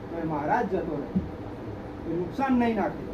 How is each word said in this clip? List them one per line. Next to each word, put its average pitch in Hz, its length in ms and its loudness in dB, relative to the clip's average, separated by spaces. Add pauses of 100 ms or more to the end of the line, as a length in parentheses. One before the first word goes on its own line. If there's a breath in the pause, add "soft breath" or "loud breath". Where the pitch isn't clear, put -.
તો 165 140 -8
એ 160 60 -2
મહારાજ 160 420 2
જતો 170 300 0
રહે, 139 120 -4 (1040)
એ 165 40 0
નુકસાન 254 360 2
નહીં 233 240 6
નાખે. - 380 0